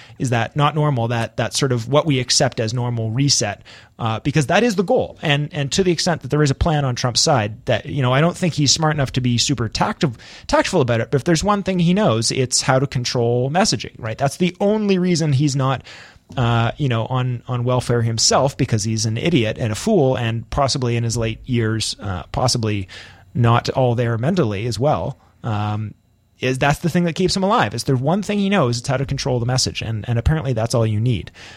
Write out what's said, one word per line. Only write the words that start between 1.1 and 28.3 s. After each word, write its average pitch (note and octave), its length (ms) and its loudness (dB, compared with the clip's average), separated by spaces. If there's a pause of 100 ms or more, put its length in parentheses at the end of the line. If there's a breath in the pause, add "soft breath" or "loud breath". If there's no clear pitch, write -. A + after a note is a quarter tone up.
that - 160 -2
sort C3 200 0
of A#2 160 -2
what D3 160 2
we C#3 140 2
accept B2+ 420 0
as A2+ 120 -2
normal A#2+ 380 -4
reset, A#2+ 500 0 (380 loud breath)
uh, A2+ 220 -2
because C#3+ 260 0
that F#3+ 160 4
is A#3 120 0
the G3+ 80 0
goal. G#3+ 380 -2
And, D3 300 0
and C#3+ 220 -4
to G3 100 2
the F3+ 80 2
extent E3 300 -2
that B2+ 80 -10
there D3+ 140 2
is C#3 80 2
a - 40 0
plan D3 300 0
on B2+ 100 -2
Trump's B2 240 -2
side G#2+ 460 0
that, A#2 200 0
you D3 160 -4
know, B2 120 2
I C#3 80 4
don't F3 160 2
think F3+ 160 0
he's C#3+ 180 2
smart D#3 220 2
enough C#3+ 200 -2
to C3 80 0
be A#2+ 160 2
super A#2 300 0
tacti-, D#3+ 480 -2 (320 loud breath)
tactful C#4+ 320 2
about A#2 220 2
it, A#2 100 -4
but C#3+ 60 2
if B2+ 80 0
there's E3+ 180 2
one G3+ 200 0
thing F#3 160 0
he F3 140 4
knows, B2+ 380 2
it's - 300 0
how C3 180 2
to C#3 80 0
control B2 640 0
messaging, E3+ 500 0
right? A2 180 -8
That's C#3 200 -2
the F3+ 240 0
only G3+ 380 2
reason E3 340 2
he's C3+ 220 2
not, C3+ 280 -2 (540 loud breath)
uh, A#2 400 2
you D3 100 0
know, A2+ 200 -2
on, B2+ 420 -4
on A#2+ 160 -2
welfare B2 380 0
himself, C3 520 2
because A2+ 300 0
he's A2 200 -2
an A2 120 -2
idiot C3 400 0
and A2 160 -2
a - 20 -4
fool, C#3+ 420 2
and A#2 320 -4
possibly B2+ 460 0
in A#2 80 0
his A2+ 140 -2
late A2+ 220 -2 (100)
years, A2+ 500 0
uh, F#2 320 -6
possibly A2 560 -2 (460 loud breath)
not A#2 360 2
all B2 260 2
there A#2 220 0
mentally A#2 480 0
as A2 140 -4
well. C3+ 400 -2 (240 soft breath)
Um, G#2 520 -4 (440)
is C3 200 -2
that's D3 200 2
the E3+ 100 -2
thing F3 160 2
that E3 80 0
keeps F3+ 220 0
him G3 60 -2
alive. F#3+ 320 0
Is A#2 120 -6
the C#3 120 2
one D#3+ 240 0
thing G#3 160 -2